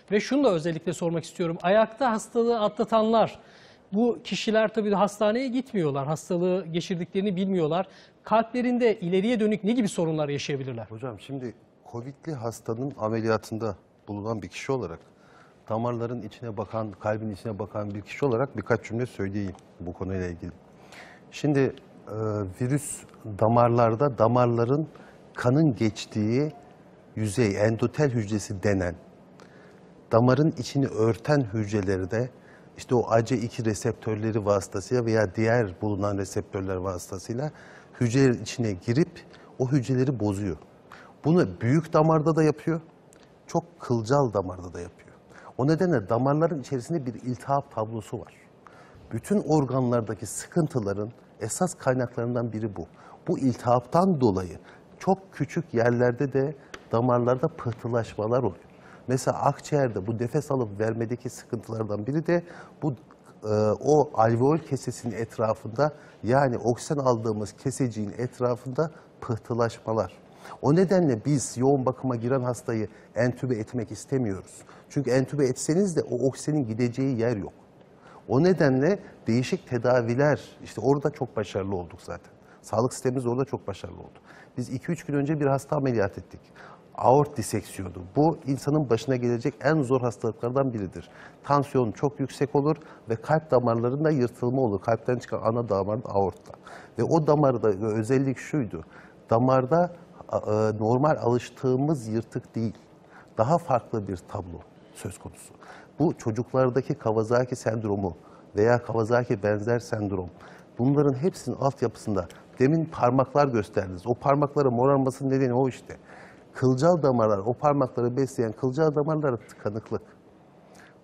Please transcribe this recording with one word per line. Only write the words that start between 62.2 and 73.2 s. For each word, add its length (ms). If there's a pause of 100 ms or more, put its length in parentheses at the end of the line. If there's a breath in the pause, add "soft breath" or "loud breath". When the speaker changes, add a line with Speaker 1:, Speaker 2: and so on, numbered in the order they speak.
Speaker 2:
de 160 (380 loud breath)
bu, 120 (500)
e, 100 (320)
o 280
alveol 440
kesesinin 580
etrafında, 760 (320 loud breath)
yani 340
oksijen 400
aldığımız 560
keseciğin 640
etrafında 720 (300 loud breath)
pıhtılaşmalar. 920 (480 loud breath)
O 140
nedenle 500
biz 320
yoğun 280
bakıma 300
giren 260
hastayı 460 (280 loud breath)
entübe 400